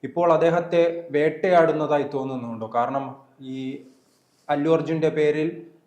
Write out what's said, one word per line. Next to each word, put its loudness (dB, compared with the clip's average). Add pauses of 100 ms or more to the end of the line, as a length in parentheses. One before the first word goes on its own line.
ഇപ്പോൾ 2
അദ്ദേഹത്തെ 2 (300)
വേട്ടയാടുന്നതായി 2
തോന്നുന്നുണ്ടോ? -6
കാരണം 0 (360)
ഈ -12 (920)
അല്ലു 2
അർജുൻ്റെ 0
പേരിൽ 0 (380)